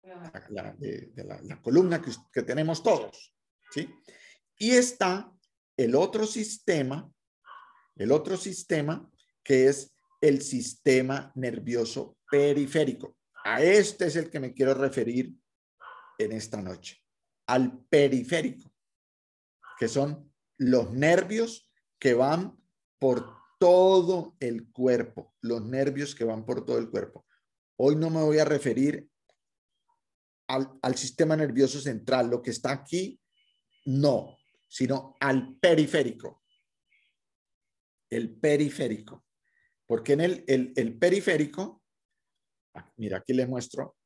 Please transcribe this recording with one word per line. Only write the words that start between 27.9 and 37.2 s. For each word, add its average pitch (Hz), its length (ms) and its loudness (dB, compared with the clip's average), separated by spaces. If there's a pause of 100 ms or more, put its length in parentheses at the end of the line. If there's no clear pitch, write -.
no 160 140 -2
me 160 120 -2
voy 151 180 2
a 156 60 6
referir 147 640 0 (1400)
al, 135 340 -4
al 131 140 -2
sistema 156 400 0
nervioso 139 440 0
central, 120 500 -2
lo 120 120 -2
que - 100 -6
está 127 200 -6
aquí, 165 480 -6 (640)
no, 139 520 0 (300)
sino - 520 -4
al 135 380 -2
periférico. 151 840 0 (1700)